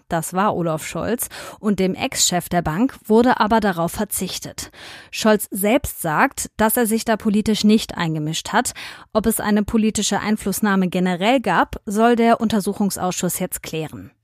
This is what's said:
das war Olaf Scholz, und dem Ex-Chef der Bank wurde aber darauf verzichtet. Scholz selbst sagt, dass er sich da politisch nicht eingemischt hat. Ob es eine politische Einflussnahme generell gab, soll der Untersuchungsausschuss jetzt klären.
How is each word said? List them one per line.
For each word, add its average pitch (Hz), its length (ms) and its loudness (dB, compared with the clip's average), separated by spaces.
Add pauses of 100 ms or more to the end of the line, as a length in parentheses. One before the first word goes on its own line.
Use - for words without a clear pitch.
das 165 260 -4
war 190 200 2
Olaf 165 320 -2
Scholz, 185 420 -4 (320)
und 196 200 0
dem 185 140 2
Ex-Chef - 540 -2
der 202 140 2
Bank 165 420 0
wurde 240 360 4
aber 220 200 2
darauf 170 320 0
verzichtet. - 760 -8 (400)
Scholz 214 400 2
selbst 214 520 0
sagt, 170 540 0
dass 214 200 2
er 247 100 2
sich 220 180 0
da 226 120 2
politisch 214 480 2
nicht 214 320 4
eingemischt 160 560 -4
hat. 339 200 0 (400)
Ob 220 140 0
es 226 140 0
eine 208 220 2
politische 214 580 0
Einflussnahme 196 680 0
generell 185 520 0
gab, 208 460 -2
soll 226 300 4
der 233 240 4
Untersuchungsausschuss 196 960 -2
jetzt - 240 -8
klären. 143 480 -10 (140)